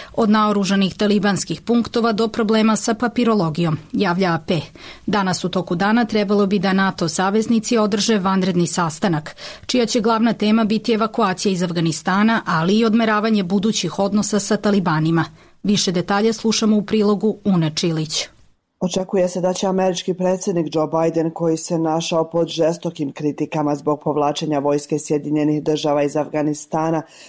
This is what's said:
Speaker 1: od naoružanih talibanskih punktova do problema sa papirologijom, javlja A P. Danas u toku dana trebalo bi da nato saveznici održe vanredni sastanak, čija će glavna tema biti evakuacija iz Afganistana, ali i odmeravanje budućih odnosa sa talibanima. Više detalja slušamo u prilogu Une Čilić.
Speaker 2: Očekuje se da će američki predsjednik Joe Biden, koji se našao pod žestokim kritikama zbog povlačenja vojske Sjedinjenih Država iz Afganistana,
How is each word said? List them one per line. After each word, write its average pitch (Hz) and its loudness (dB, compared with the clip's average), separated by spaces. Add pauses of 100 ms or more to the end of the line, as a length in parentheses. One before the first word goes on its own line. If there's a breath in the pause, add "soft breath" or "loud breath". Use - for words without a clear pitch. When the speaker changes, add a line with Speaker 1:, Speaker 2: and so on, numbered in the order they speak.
(160 loud breath)
Speaker 1:
od 220 2
naoružanih 202 2
talibanskih 202 0
punktova 233 0
do 226 0
problema 220 2
sa 226 0
papirologijom, 180 0 (140)
javlja 185 0
A 165 0
P. 165 0 (460 loud breath)
Danas 190 0
u 175 -2
toku 180 -2
dana 214 2
trebalo 208 0
bi 196 0
da 185 0
nato 190 0
saveznici 220 0
održe 208 2
vanredni 185 2
sastanak, 165 -2 (300 loud breath)
čija 240 0
će 233 0
glavna 226 2
tema 214 2
biti 220 0
evakuacija 214 0
iz 180 0
Afganistana, 180 0
ali 180 2
i 233 4
odmeravanje 220 2
budućih 190 -2
odnosa 202 0
sa 208 0
talibanima. 165 2 (400 loud breath)
Više 196 0
detalja 202 0
slušamo 214 0
u 208 2
prilogu 208 0
Une 170 2
Čilić. 160 -4 (520)
Speaker 2:
Očekuje 180 0
se 180 -4
da 185 0
će 190 -2
američki 185 0
predsjednik 180 -2
Joe 156 2
Biden, 160 0
koji 165 0
se 165 -4
našao 160 0
pod 170 0
žestokim 165 -2
kritikama 147 -2
zbog 147 -2
povlačenja 147 0
vojske 147 -2
Sjedinjenih 151 0
Država 147 0
iz 147 -2
Afganistana, 151 -2 (260 loud breath)